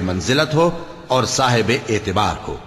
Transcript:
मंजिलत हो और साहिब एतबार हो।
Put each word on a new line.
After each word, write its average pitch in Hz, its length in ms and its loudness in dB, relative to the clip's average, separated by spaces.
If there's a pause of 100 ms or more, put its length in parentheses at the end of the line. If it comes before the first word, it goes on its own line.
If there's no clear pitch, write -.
मंजिलत 113 500 0
हो 165 120 4 (440)
और 127 180 2
साहिब 120 420 2
एतबार 98 680 0
हो। 71 280 -10